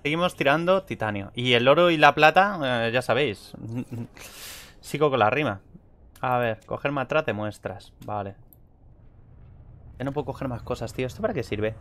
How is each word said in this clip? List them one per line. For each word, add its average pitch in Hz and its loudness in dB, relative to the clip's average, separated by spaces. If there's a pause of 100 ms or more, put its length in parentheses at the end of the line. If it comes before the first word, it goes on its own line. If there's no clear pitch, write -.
Seguimos 165 -2
tirando 170 2
titanio. 104 -6
Y 123 2
el 120 4
oro 170 6
y 160 2
la 147 8
plata, 151 4
eh, 113 -2
ya 123 0
sabéis. 120 -2 (640)
<laughs> - -20
Sigo 147 0
con 131 0
la 104 6
rima. 117 -2 (580)
A 127 -2
ver, 113 -2
coger 139 -6
matraz 143 -2
de 113 -4
muestras. 101 -10 (100)
Vale. 101 -10 (1600)
Ya 123 -6
no 139 -4
puedo 135 -6
coger 135 -8
más 117 -8
cosas, 120 -8
tío. 127 -6
¿Esto 127 -10
para 214 -4
qué 127 -4
sirve? 107 -4